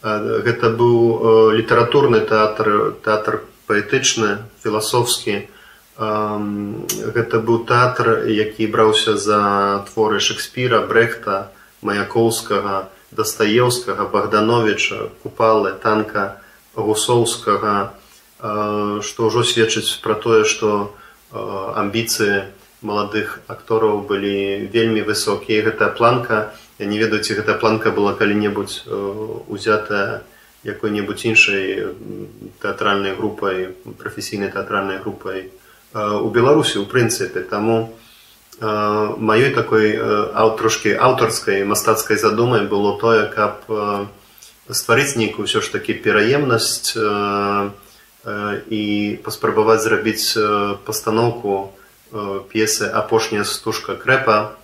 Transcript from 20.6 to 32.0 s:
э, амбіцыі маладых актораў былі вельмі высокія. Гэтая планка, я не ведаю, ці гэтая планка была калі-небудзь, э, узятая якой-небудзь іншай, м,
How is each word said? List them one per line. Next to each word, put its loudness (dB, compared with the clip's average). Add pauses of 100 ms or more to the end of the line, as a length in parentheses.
э, -14 (420)
амбіцыі 0 (340)
маладых -4
актораў 0
былі -2
вельмі 2
высокія. 0
Гэтая 0
планка, 2 (280)
я -4
не -2
ведаю, 2
ці -2
гэтая 0
планка 0
была 2
калі-небудзь, -2
э, -10 (560)
узятая -2 (440)
якой-небудзь -4
іншай, 0
м, -14 (320)